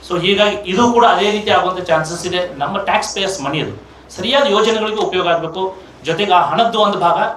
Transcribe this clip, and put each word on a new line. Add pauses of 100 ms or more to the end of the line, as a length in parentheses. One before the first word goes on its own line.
(100)
So
ಹೀಗಾಗಿ (140)
ಇದು
ಕೂಡ
ಅದೇ
ರೀತಿ
ಆಗುವಂತ
ಚಾನ್ಸಸ್
ಇದೆ.
ನಮ್ಮ
ಟ್ಯಾಕ್ಸ್
ಪೇಯರ್ಸ್
ಮನಿ
ಅದು (320)
ಸರಿಯಾದ
ಯೋಜನೆಗಳಿಗೆ
ಉಪಯೋಗ
ಆಗ್ಬೇಕು. (280)
ಜೊತೆಗೆ
ಆ
ಹಣದ್ದು
ಒಂದು
ಭಾಗ (200)